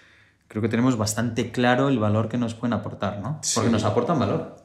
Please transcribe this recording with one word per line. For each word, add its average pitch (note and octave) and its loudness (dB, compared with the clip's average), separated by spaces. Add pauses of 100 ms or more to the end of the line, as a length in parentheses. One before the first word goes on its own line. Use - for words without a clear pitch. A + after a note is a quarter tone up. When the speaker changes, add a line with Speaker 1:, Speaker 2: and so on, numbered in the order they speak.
(480)
Speaker 1:
creo G#2+ -4
que A2+ 2
tenemos A#2 2
bastante A2+ -2
claro B2+ 4
el C3 2
valor G#2+ 2
que B2 -4
nos A2+ -2
pueden A#2+ -2
aportar, G2+ -4
¿no? A#2 -6
Speaker 2:
Sí. - -2
Speaker 1:
Porque A#2 2
nos A2 2
aportan E3 2
valor. C3 -2